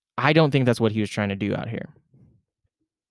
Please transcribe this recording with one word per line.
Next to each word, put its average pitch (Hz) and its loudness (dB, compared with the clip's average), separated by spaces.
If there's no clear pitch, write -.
I 135 2
don't 156 4
think 135 2
that's 120 2
what 110 2
he 110 -2
was 104 -2
trying 101 -4
to 98 -4
do 101 -4
out - -6
here. - -10